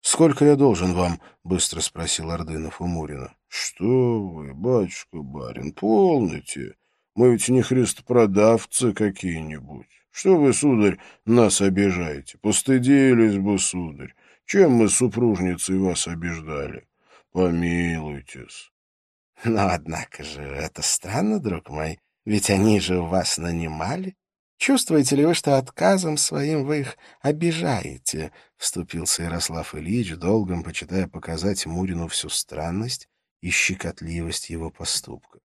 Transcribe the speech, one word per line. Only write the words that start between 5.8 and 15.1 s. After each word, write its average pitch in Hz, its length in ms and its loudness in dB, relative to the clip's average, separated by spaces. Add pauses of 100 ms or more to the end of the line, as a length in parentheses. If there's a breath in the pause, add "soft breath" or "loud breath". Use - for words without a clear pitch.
Мы 123 180 6
ведь 117 160 0
не 127 140 4
христопродавцы 113 1300 2
какие-нибудь. 78 960 -4 (220)
Что 190 260 2
вы, 143 160 6
сударь, 107 460 4 (280 loud breath)
нас 113 340 6
обижаете? 90 800 0
Постыдились 123 1000 4
бы, 98 220 2
сударь. 80 560 -6 (320 soft breath)
Чем 185 260 6
мы, 113 160 6
супружницей, 95 920 0